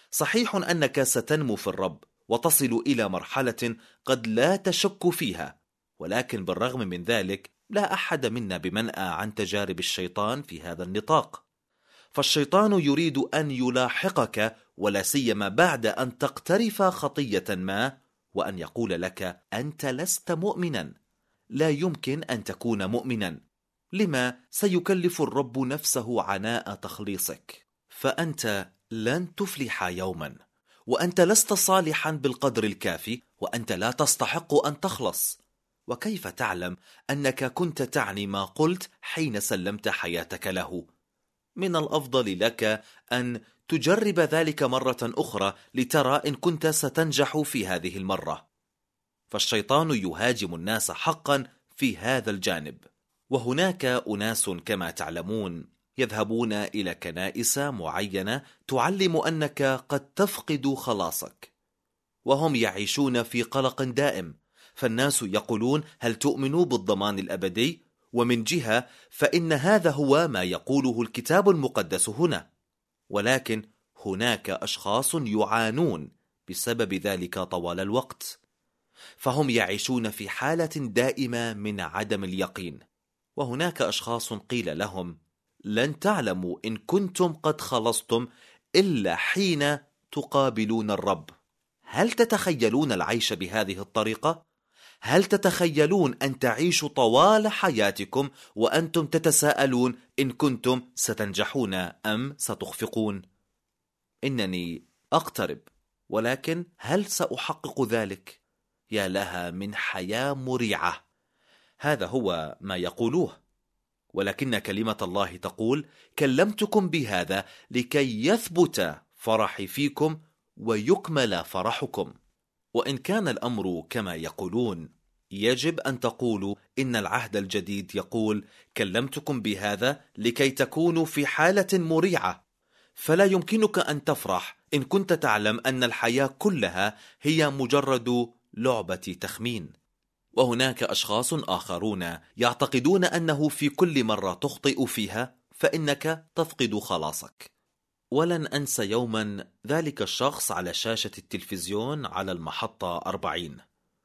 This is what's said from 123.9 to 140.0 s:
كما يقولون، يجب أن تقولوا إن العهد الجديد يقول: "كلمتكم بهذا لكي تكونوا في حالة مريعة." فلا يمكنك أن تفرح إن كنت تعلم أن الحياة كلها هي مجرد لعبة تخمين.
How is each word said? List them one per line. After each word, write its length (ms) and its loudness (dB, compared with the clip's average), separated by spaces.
كما 240 -4
يقولون، 760 -4
يجب 500 0
أن 200 -4
تقولوا 540 -2
إن 180 -2
العهد 400 -2
الجديد 580 -4
يقول: 500 -2
"كلمتكم 640 -2
بهذا 580 0
لكي 340 2
تكونوا 540 2
في 220 -2
حالة 460 4
مريعة." 720 2
فلا 300 4
يمكنك 540 2
أن 260 -2
تفرح 520 -2
إن 80 2
كنت 300 2
تعلم 540 2
أن 180 2
الحياة 420 2
كلها 680 0
هي 280 4
مجرد 840 2
لعبة 640 -2
تخمين. 520 -6